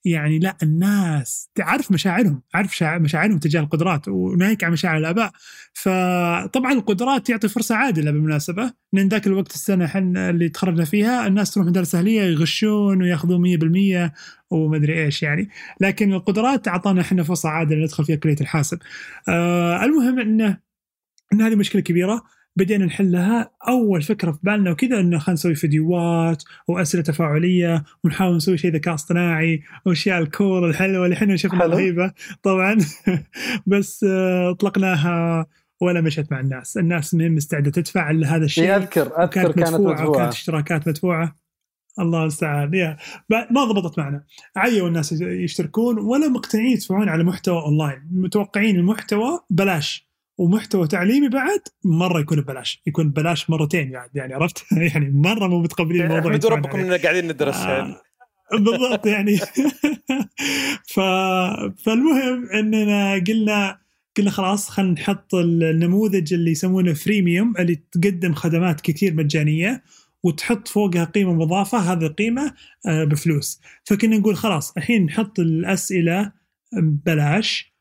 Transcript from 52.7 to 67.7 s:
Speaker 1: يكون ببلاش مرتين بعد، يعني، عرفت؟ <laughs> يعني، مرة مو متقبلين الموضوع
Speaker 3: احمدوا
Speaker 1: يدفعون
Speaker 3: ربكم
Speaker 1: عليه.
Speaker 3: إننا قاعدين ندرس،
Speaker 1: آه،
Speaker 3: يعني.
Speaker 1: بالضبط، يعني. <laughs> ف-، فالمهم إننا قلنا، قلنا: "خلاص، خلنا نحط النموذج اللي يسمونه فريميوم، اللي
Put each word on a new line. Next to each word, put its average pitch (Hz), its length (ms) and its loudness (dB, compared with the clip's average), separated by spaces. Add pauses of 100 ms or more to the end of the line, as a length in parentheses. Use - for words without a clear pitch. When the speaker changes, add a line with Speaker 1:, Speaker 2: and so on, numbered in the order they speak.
Speaker 1:
يكون 156 220 0
ببلاش 156 400 -2
مرتين 151 420 -2
بعد، 127 240 -16
يعني، 131 180 -10
عرفت؟ 156 380 -4
<laughs> 165 220 2
يعني، 143 180 0
مرة 185 360 2
مو 175 140 2
متقبلين 165 400 0
الموضوع 165 180 0
Speaker 3:
احمدوا 160 160 0
Speaker 1:
يدفعون 226 220 2
Speaker 3:
ربكم 143 200 -4
Speaker 1:
عليه. 190 60 -2
Speaker 3:
إننا 180 140 0
قاعدين 170 300 0
ندرس، 143 280 -2
Speaker 1:
آه، 185 220 -4
Speaker 3:
يعني. 135 180 -8 (560)
Speaker 1:
بالضبط، 226 540 0
يعني. 208 320 2 (760)
<laughs> 277 800 -6
ف-، 190 920 -2
فالمهم 254 640 0
إننا 208 640 0
قلنا، 208 640 0 (400)
قلنا: 202 140 2
"خلاص، 196 380 -2
خلنا 190 220 0
نحط 190 440 -2
النموذج 170 1000 2
اللي 170 180 0
يسمونه 180 420 0
فريميوم، 196 640 0
اللي 175 160 2 (160)